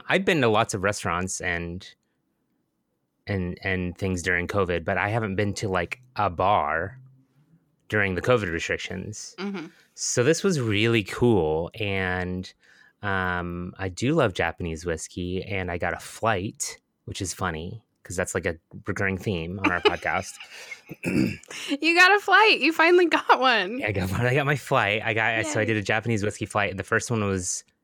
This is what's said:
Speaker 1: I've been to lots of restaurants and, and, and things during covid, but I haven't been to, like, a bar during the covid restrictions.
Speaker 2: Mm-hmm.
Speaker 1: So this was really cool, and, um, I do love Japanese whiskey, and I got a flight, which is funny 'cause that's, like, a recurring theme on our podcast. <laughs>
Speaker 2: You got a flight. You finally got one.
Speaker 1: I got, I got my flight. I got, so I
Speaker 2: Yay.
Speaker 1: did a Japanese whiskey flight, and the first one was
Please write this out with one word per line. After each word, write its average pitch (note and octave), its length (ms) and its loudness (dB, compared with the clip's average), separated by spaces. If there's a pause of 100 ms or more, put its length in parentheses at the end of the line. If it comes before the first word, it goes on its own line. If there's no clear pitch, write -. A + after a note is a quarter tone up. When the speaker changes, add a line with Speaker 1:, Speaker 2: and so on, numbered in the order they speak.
Speaker 1:
I've F#3+ 160 2
been F3+ 160 4
to A#2+ 60 6
lots G#2+ 260 4
of G2 80 -4
restaurants F#2+ 600 0
and, E2+ 460 -4 (1400)
and, F2+ 320 -2
and F#2 360 -2
things F#2 260 -2
during F2 240 0
covid, F2 380 -2
but F#2+ 120 0
I F#2+ 120 0
haven't G#2+ 260 -2
been G2+ 200 -4
to, A2+ 120 -4
like, F2+ 320 -2 (160)
a G2+ 140 0
bar E2+ 680 0 (920)
during G2 260 2
the E2+ 60 -2
covid A2 320 4
restrictions. F#2 840 -6
Speaker 2:
Mm-hmm. F#3+ 280 -6 (300)
Speaker 1:
So - 280 0
this D#3+ 220 2
was E3+ 160 2
really A2 420 2
cool, E2+ 760 2
and, F#2 720 -2 (520)
um, F2+ 760 -2
I F#2+ 120 -4
do A#2+ 240 -2
love B2+ 200 2
Japanese E2+ 520 -4
whiskey, F2 580 -4
and F#2+ 260 -6
I F2 80 -4
got E2+ 160 -2
a E2+ 60 -6
flight, - 800 -4 (240)
which - 180 -10
is F2+ 120 -6
funny F#2 500 -6 (180)
'cause - 140 -12
that's, F2+ 180 -4
like, F2+ 120 -2
a E2+ 120 -4 (300)
recurring F#2+ 300 -2
theme F2+ 420 -6
on F#2+ 140 0
our F2 80 0
podcast. F2 540 -2 (680)
<laughs> - 0 -
Speaker 2:
You - 960 -2
got F#4 180 8
a G4+ 60 4
flight. G4+ 400 6
You D4 100 4
finally F4 360 6
got D#4 340 2
one. A#3 420 2
Speaker 1:
I G#2+ 80 0
got, F#2 220 -2
I A#2+ 200 2
got C#3+ 120 2
my D3 100 2
flight. A2 480 2
I A2+ 100 0
got, A2 340 2
so G#2 120 -2
I G#2+ 40 4
Speaker 2:
Yay. - 20 -2
Speaker 1:
did A2 120 2
a G#2+ 40 0
Japanese G#2+ 420 0
whiskey G2+ 220 -4
flight, G2+ 240 0
and F#2+ 100 -6
the F#2+ 60 -4
first A2 260 0
one A2 140 2
was F#2+ 400 -2 (180)